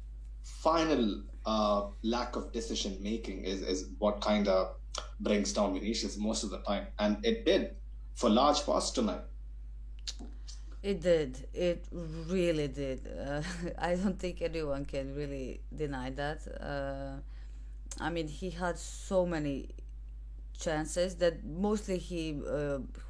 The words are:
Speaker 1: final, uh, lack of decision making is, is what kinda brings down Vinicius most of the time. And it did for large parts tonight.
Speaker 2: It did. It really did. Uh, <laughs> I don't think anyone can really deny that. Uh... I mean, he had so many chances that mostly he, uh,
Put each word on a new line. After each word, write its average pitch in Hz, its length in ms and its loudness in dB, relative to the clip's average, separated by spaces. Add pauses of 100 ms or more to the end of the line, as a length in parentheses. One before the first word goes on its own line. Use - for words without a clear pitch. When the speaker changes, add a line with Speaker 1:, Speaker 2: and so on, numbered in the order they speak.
(440)
Speaker 1:
final, 156 800 4 (220)
uh, 104 420 4 (160)
lack 120 320 0
of 104 160 -4
decision 107 500 -2
making 101 440 -4
is, 95 160 -2
is - 280 -2 (100)
what 104 220 4
kinda 101 500 4 (480)
brings 104 340 4
down 98 200 4
Vinicius 98 440 -2
most 107 260 0
of 104 60 -2
the 92 100 -6
time. 101 280 -2 (120)
And 104 260 4
it 113 200 2
did 156 300 4 (400)
for 120 140 4
large 135 340 8
parts - 280 2
tonight. 110 300 2 (1600)
Speaker 2:
It 196 180 0
did. 151 520 4
It 175 380 0
really 165 760 0
did. 131 400 -4
Uh, 139 340 -4 (200)
<laughs> 175 180 -4
I 175 160 2
don't 185 240 2
think 175 220 -4
anyone 151 440 0
can 139 300 -4
really 139 460 -4 (140)
deny 139 360 -2
that. 143 300 -2 (200)
Uh... 139 600 -4 (800)
I 156 100 0
mean, 165 180 0
he 175 240 -4
had 175 260 0
so - 480 2
many 151 440 0 (920)
chances 170 560 2
that 170 280 4
mostly 196 540 2
he, 160 500 -2
uh, 143 320 0 (300)